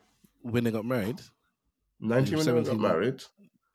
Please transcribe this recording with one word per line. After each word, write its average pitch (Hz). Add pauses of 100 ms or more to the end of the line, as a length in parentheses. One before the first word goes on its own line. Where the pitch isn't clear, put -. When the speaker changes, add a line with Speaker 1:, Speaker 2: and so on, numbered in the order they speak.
(420)
Speaker 1:
when 120
they 117
got 110
married, 117 (800)
Speaker 2:
Nineteen 117
Speaker 1:
he 170
was 156
Speaker 2:
when -
they 120
got -
Speaker 1:
seventeen. 113
Speaker 2:
married. 101 (500)